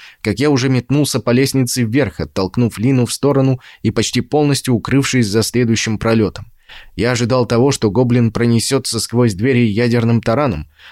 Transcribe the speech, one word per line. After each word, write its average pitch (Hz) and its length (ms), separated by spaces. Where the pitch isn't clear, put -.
как 107 180
я 147 100
уже 139 200
метнулся 131 500
по 120 120
лестнице 131 520
вверх, 113 360
оттолкнув 95 580
Лину 123 280
в - 80
сторону 135 460
и 113 100
почти 117 300
полностью 143 540
укрывшись 127 520
за 104 140
следующим 113 560
пролётом. 110 540
Я 113 160
ожидал 120 340
того, 120 260
что 110 200
гоблин 120 400
пронесётся 117 680
сквозь 117 360
двери 120 300
ядерным 117 560
тараном, 113 460